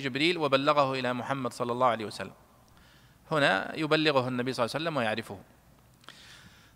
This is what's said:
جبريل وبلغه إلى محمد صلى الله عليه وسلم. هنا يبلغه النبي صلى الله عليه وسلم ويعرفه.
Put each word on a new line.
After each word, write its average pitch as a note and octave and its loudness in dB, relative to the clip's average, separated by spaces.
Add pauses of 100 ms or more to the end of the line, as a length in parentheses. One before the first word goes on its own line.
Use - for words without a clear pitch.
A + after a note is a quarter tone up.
جبريل D3 0
وبلغه C#3+ 2
إلى B2+ -2
محمد B2 -4
صلى A#2+ -4
الله B2 2
عليه A2+ 2
وسلم. G2 -10 (1000)
هنا D#3+ 2
يبلغه D3+ 2
النبي B2+ -2
صلى A#2+ 0
الله A2+ -2
عليه C#3+ -4
وسلم E3 -4
ويعرفه. A2 -2 (1400)